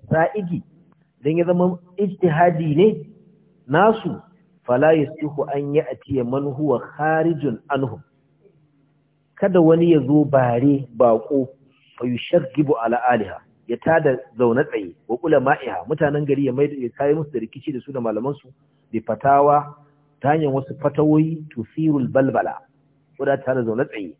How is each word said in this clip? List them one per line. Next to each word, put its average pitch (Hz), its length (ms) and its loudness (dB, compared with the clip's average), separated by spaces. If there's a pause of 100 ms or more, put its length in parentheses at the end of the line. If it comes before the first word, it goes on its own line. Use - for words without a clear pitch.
sa'igi", 175 540 -2 (600)
dan 156 140 0
ya 170 80 0
zama 180 320 0 (200)
ijtihadi 170 800 0
ne 202 360 2 (600)
nasu, 190 500 2 (440)
"fala 139 280 4
yasihu 147 520 -4 (100)
an 143 200 -4
ya'tiya 135 500 -4
man 135 180 -4
huwa 143 360 -2
kharijun 156 800 -2 (100)
anhum." 135 320 -4 (1300)
Kada 185 260 2
wani 165 300 6
ya 156 80 6
zo 143 260 2
bare, 131 600 2 (100)
baƙo, 127 500 2 (500)
"fa - 80 -6
yushaggibu 143 760 0
ala 117 140 0 (120)
aliha", 104 320 -2 (260)
ya 117 100 -4
tada 151 420 2 (180)
zaune 120 260 2
tsaye, 104 320 -6 (120)
"wa 117 160 -2
ulama'iha", 135 640 0
mutanen 147 380 -2
gari 139 200 0
ya 123 80 -2
maida, 143 220 -2
ya 123 140 -6
kai 139 240 -2
musu 151 180 -4
da 123 80 -6
rikici 127 340 -10
da 123 60 -8
su 139 120 -14
da 135 100 -8
malaman 113 320 -4
su, 131 180 -18 (400)
"bi 110 80 -4
fatawa", 143 760 2 (440)
ta 131 100 -2
hanyar 151 240 0
wasu 135 260 -6
fatawoyi, 156 680 0
"tusirul 143 580 -2
balbala", 113 500 0 (640)
wadda 139 180 -2
ta 135 80 -16
tada 127 180 -2
zaune 113 220 -2
tsaye 101 340 -12